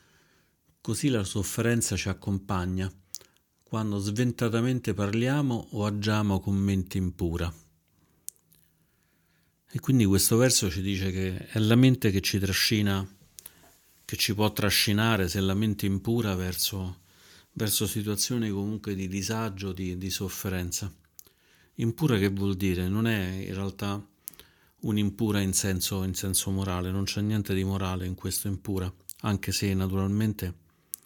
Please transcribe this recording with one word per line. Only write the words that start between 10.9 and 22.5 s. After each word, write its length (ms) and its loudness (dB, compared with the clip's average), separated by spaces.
che 340 -4
è 140 -2
la 160 6
mente 340 6
che 100 4
ci 200 0
trascina, 680 0
che 120 -8
ci 180 0
può 180 2
trascinare, 760 2
se 100 -2
la 160 2
mente 320 0
impura, 480 0
verso, 680 -4
verso 340 0
situazioni 640 -2
comunque 460 -4
di 100 -4
disagio, 640 -4
di, 260 -6
di 140 -6
sofferenza. 840 -4
Impura 440 2
che 100 4
vuol 280 0